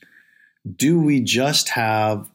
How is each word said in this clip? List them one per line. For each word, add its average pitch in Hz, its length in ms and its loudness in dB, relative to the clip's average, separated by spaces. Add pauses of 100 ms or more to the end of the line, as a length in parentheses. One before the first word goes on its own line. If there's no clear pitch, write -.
(760)
Do 165 240 2
we 143 200 2
just 135 500 0
have 107 640 -2